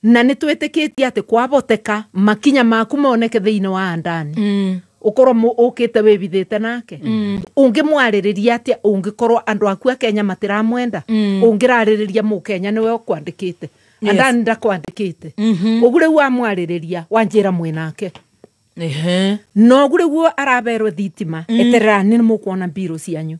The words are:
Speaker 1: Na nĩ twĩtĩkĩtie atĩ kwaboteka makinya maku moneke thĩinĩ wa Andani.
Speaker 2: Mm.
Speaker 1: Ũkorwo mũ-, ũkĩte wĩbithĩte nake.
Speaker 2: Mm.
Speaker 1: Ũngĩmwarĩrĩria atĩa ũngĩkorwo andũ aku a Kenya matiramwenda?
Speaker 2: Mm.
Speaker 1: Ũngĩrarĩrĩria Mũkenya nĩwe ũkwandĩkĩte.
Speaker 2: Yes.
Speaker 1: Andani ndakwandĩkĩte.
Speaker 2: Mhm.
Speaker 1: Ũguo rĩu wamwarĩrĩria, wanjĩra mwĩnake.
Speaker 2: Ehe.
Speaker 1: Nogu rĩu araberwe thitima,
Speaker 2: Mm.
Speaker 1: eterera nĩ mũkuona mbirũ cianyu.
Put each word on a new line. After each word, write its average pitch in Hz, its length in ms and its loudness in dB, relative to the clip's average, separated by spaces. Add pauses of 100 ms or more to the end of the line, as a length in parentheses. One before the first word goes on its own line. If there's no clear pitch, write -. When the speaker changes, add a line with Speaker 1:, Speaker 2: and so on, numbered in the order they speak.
Speaker 1:
Na 240 200 4
nĩ 262 120 4
twĩtĩkĩtie 302 720 -2
atĩ 240 120 -4
kwaboteka 226 800 0 (100)
makinya 214 500 2
maku 226 340 0
moneke 233 420 0
thĩinĩ 202 280 0
wa 190 240 -2
Andani. 165 460 -6
Speaker 2:
Mm. 202 420 -2 (240)
Speaker 1:
Ũkorwo 254 300 4
mũ-, 233 220 2
ũkĩte 240 460 0
wĩbithĩte 202 580 0
nake. 226 440 -8
Speaker 2:
Mm. 208 380 -4 (160)
Speaker 1:
Ũngĩmwarĩrĩria 233 1000 2
atĩa 233 260 -2
ũngĩkorwo 214 600 0
andũ 208 280 -2
aku 196 180 -2
a 254 60 -2
Kenya 214 280 -2
matiramwenda? 214 840 -4
Speaker 2:
Mm. 208 360 0
Speaker 1:
Ũngĩrarĩrĩria 220 800 2
Mũkenya 202 480 -4
nĩwe 220 280 -2
ũkwandĩkĩte. 170 680 -8 (340)
Speaker 2:
Yes. 208 100 0
Speaker 1:
Andani 240 320 2
ndakwandĩkĩte. 196 920 -4
Speaker 2:
Mhm. 220 460 0
Speaker 1:
Ũguo 240 160 4
rĩu 320 140 4
wamwarĩrĩria, 180 960 -2
wanjĩra 202 400 2
mwĩnake. 160 600 -6 (680)
Speaker 2:
Ehe. 175 600 -2 (180)
Speaker 1:
Nogu 262 420 6
rĩu 330 400 2
araberwe 233 540 -2
thitima, 165 580 -8
Speaker 2:
Mm. 233 100 0
Speaker 1:
eterera 214 440 4
nĩ 220 180 4
mũkuona 208 460 -2
mbirũ 165 320 -8
cianyu. 160 400 -10